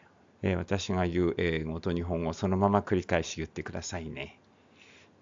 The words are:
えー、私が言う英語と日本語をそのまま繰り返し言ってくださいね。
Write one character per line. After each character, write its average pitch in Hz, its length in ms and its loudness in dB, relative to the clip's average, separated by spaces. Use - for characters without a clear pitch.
え 95 100 2
ー、 87 40 2
私 98 360 -2
が 92 140 2
言 87 220 4
う - 100 2
英 80 260 2
語 80 160 -4
と 95 100 -2
日 87 120 0
本 85 220 -2
語 80 60 0
を - 40 -2
そ - 120 -2
の 92 120 2
ま 101 100 4
ま 101 120 4
繰 - 160 0
り 87 100 0
返 85 160 2
し - 140 -6
言 80 100 -4
っ - 20 -10
て - 140 -8
く - 100 -8
だ 90 80 -6
さ - 180 -8
い 80 120 -8
ね。 - 280 -12